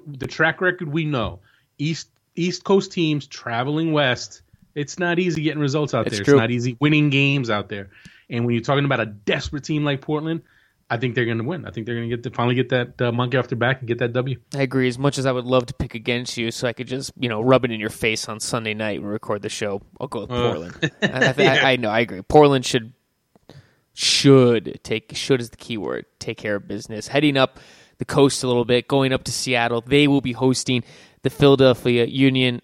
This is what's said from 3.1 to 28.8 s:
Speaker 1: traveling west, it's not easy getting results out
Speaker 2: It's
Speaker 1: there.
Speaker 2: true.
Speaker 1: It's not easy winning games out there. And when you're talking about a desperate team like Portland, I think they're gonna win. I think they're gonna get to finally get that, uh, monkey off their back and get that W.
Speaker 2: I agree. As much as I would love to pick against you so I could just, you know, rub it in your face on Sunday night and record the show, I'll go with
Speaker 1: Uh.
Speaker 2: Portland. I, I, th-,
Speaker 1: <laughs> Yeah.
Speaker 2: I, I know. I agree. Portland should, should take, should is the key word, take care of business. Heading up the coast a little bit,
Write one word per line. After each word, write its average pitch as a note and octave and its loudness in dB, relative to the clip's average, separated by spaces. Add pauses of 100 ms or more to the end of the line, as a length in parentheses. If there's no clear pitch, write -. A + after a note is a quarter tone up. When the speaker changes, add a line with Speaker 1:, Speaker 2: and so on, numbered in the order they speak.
Speaker 1:
traveling C#3+ -4
west, C#3 0 (320)
it's D3 -8
not F3 0
easy E3 -2
getting D3+ -2
results D3 -2
out A#2 0
Speaker 2:
It's - -4
Speaker 1:
there. G2+ -4
Speaker 2:
true. C#3+ 6
Speaker 1:
It's C#3 8
not A#2 2
easy A#2+ -2
winning D3 4
games C#3 0
out G2+ -2
there. G2 -10 (380)
And A#2 -4
when A#2+ 0
you're A2+ -2
talking C#3+ 2
about C3 0
a A2 0
desperate C#3 -6
team D3+ -2
like C#3+ -2
Portland, D#3 -4 (480)
I B2 -2
think A#2+ -2
they're A#2+ 0
gonna A2+ -2
win. C3 -6
I - -12
think A2 -10
they're A#2+ -6
gonna A#2 -6
get A#2+ -6
to A#2+ -8
finally A#2+ 0
get B2+ 0
that, B2 -2
uh, A#2+ 0
monkey B2 -2
off B2 -2
their B2+ -4
back B2+ 0
and A#2 -8
get A#2 -4
that A#2+ -2
W. B2+ -4 (160)
Speaker 2:
I C#3 0
agree. C3 0
As A#2+ -2
much C#3 -2
as C3 -2
I C3+ 0
would B2 -4
love B2 2
to - -12
pick - -6
against A#2+ -4
you A#2 -2
so B2 -4
I A#2 -2
could A#2+ -10
just, B2+ -8
you A#2+ -2
know, A2 -2
rub B2+ 6
it A#2+ -2
in A2 -6
your G#2+ -4
face - -2
on G#2+ -10
Sunday A2 -4
night G#2+ -4
and G2 -10
record G#2 -6
the G#2 -8
show, G2+ -6 (180)
I'll C3 -6
go A#2+ -8
with A2 -12
Speaker 1:
Uh. B2 0
Speaker 2:
Portland. F2 -4 (120)
I, G3+ 2
I, C3 0
th-, - -2
Speaker 1:
<laughs> - -
Yeah. C3+ 6 (120)
Speaker 2:
I, C3+ 6
I - 4
know. A#2 -2
I A2 2
agree. F#2+ -4
Portland C#3+ 6
should, A#2+ -2 (1000)
should B2+ 4
take, - -8
should C3 -2
is A2+ -10
the - -20
key A#2 -10
word, B1+ -6 (140)
take A2+ -10
care G#2+ -4
of G2+ -10
business. G#2+ -10
Heading C#3+ 2
up C3 0 (380)
the B2+ -6
coast - 2
a C3 -4
little A#2+ 0
bit, A#2+ 0